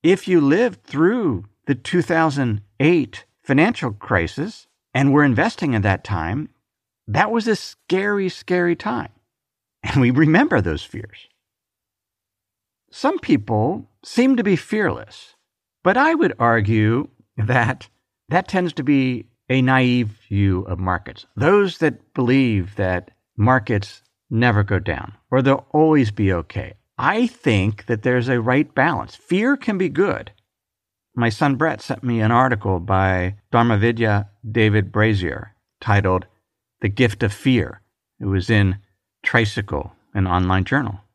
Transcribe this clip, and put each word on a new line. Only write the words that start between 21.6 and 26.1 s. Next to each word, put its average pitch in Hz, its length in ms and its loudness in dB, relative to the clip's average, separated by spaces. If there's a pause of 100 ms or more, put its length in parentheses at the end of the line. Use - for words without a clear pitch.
that - 360 -4
believe 120 640 0
that 90 340 -2 (260)
markets 110 680 0 (280)
never 110 320 2
go 98 160 0
down 87 340 -6 (180)
or 131 120 2
they'll 135 300 2
always 151 380 4